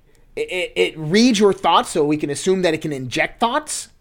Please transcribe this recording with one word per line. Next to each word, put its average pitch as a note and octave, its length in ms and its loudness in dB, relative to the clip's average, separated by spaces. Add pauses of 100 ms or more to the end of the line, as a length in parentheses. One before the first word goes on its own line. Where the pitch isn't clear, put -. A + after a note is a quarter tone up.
(380)
It, D3+ 140 -6
it, F3 240 -4
it F3 220 -2
reads G3 420 2
your G3+ 140 4
thoughts, F#3+ 360 2
so D#3 160 0
we D3+ 120 0
can D3+ 120 -4
assume F#3 340 -2
that E3+ 100 2
it D#3 80 -4
can D#3+ 120 -6
inject C3+ 460 -4
thoughts. C4 500 -4 (120)